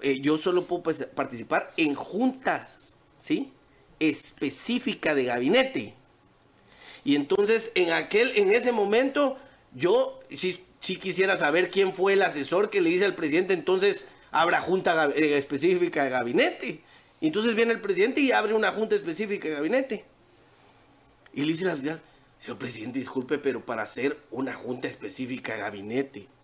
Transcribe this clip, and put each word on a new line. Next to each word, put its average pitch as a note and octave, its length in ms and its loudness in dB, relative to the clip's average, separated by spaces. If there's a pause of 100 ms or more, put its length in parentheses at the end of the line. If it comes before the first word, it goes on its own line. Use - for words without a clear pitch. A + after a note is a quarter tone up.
eh, C3+ 180 0
"Yo D3 200 2
solo F3+ 260 0
puedo, F3 160 -4
pues, D#3 220 -4 (100)
participar C3 640 -4
en D3+ 160 2
juntas, F#3 1000 -4 (240)
¿sí? G#3 320 -4 (480)
Específica D#3+ 1120 -2
de C3+ 120 2
gabinete." C3 680 0 (1080)
Y C#3+ 120 2
entonces G3+ 600 2
en F3 160 2
aquel, F3+ 440 2
en G3+ 160 4
ese A#3+ 200 2
momento, B3+ 640 2 (360)
yo G#3+ 460 2 (100)
sí, F3+ 340 -4 (160)
sí - 180 -4
quisiera F#3 380 0
saber E3 360 2
quién F#3+ 220 2
fue F#3+ 200 2
el G3 80 6
asesor E3+ 480 0
que G3+ 100 0
le E3 120 4
dice F3+ 140 4
al F#3+ 100 0
presidente, E3+ 400 2
"Entonces F#3 520 2 (240)
habrá D#3+ 300 2
junta F3 320 0
gab-, D3 240 2
eh, D3 200 4
específica D#3+ 640 0
de C3 80 0
gabinete." D#3 720 0 (380)
Y D#3+ 80 0
entonces G#3+ 280 2
viene A3+ 180 2
el G#3 80 -4
presidente G#3 400 2
y C4 100 4
abre G#3+ 220 2
una G#3+ 180 2
junta G#3 240 0
específica F#3+ 540 -4
de D3+ 60 -4
gabinete. G#3+ 500 -2 (1300)
Y B2+ 80 -6
le D3 60 0
dice E3 180 -2
la F3 80 0
fiscal, D#3 280 -6 (380)
"Señor - 180 -12
presidente, A#2+ 420 -8
disculpe, C3 380 -4
pero C3 280 -4
para A2+ 160 -4
hacer C3+ 360 -2 (140)
una B2+ 220 -6
junta B2 340 -8
específica A#2+ 640 -8
de G#2+ 60 -8
gabinete G#2+ 680 -6 (160)